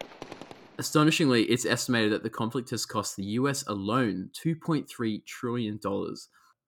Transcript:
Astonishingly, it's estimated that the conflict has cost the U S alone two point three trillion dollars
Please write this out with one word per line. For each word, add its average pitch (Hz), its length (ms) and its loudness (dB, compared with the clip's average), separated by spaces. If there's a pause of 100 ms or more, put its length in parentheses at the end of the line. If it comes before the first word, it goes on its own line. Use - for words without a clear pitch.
(800)
Astonishingly, 151 680 6
it's 117 220 2
estimated 113 460 2
that 101 100 0
the - 80 -4
conflict 117 400 -4
has 117 160 -4
cost - 300 -4
the 98 80 -6
U 120 260 0
S 139 160 -4
alone 101 640 -2
two 160 240 -4
point 160 320 -2
three 110 320 -4
trillion 117 560 -6
dollars 98 540 -4 (380)